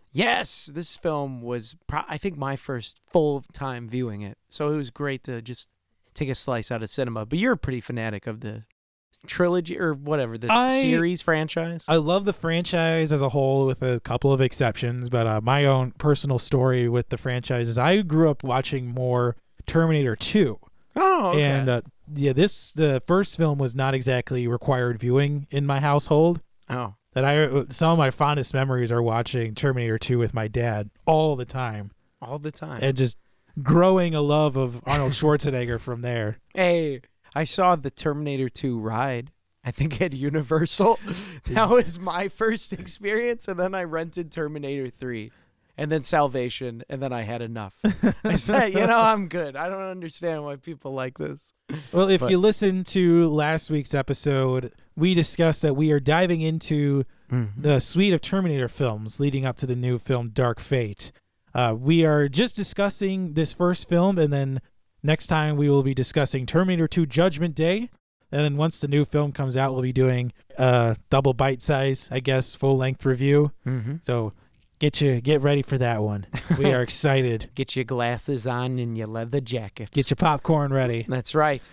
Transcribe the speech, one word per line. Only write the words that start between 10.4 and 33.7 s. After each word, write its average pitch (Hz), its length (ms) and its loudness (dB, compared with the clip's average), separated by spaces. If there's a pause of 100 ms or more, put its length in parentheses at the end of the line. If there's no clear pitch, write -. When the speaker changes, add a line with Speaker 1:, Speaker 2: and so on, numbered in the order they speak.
Speaker 2:
I 262 280 4
Speaker 1:
series 170 420 0
franchise. 165 680 -2
Speaker 2:
I 160 80 4
love 170 300 2
the 202 80 2
franchise 165 800 0
as 143 100 2
a 135 80 0
whole, 135 360 2
with 131 160 -2
a 123 180 0
couple 139 320 2
of 131 100 4
exceptions. 123 680 -2
But, 120 180 2
uh, 110 160 2
my 135 220 2
own 131 280 2
personal 139 460 0
story 127 520 2
with 120 180 0
the 123 100 -4
franchise 123 520 -2
is 113 80 -2
I 175 240 4
grew 160 280 4
up - 140 -4
watching 131 440 -2
more 123 480 0 (300)
Terminator 156 500 2
two. 151 420 2 (360)
Speaker 1:
Oh, 339 360 2
okay. 151 140 2
Speaker 2:
And, 139 260 2
uh, 120 100 0 (340)
yeah, 139 200 2
this, 180 380 0
the 147 340 2
first 180 320 0
film 156 180 2
was 131 180 -2
not 135 200 0
exactly 123 520 -2
required 120 540 0
viewing 139 500 0
in 143 140 -2
my 139 160 0
household. 151 640 2 (260)
Speaker 1:
Oh. 120 280 -6 (180)
Speaker 2:
That 127 100 0
I, 143 460 2
some 165 220 2
of 170 60 4
my 135 120 4
fondest 147 420 0
memories 127 400 0
are 120 100 2
watching 117 520 -2
Terminator 123 440 0
two 123 200 0
with 117 160 0
my 110 140 -2
dad 107 420 -2 (160)
all 156 300 4
the 123 100 -8
time. 110 460 -8 (280)
Speaker 1:
All 123 180 -12
the 147 120 -10
time. 143 320 -12
Speaker 2:
And 135 120 0
just 127 220 0 (460)
growing 175 520 4